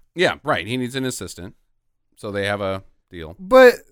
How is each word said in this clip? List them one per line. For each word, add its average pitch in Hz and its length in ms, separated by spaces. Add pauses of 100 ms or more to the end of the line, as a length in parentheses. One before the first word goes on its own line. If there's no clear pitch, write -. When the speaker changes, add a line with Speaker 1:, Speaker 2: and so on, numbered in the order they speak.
(140)
Speaker 1:
Yeah, 165 280
right. 95 240
He 123 120
needs 123 180
an 131 80
assistant. 101 500 (640)
So 107 140
they 98 160
have 101 160
a 95 200 (280)
deal. 82 280
Speaker 2:
But 240 360 (180)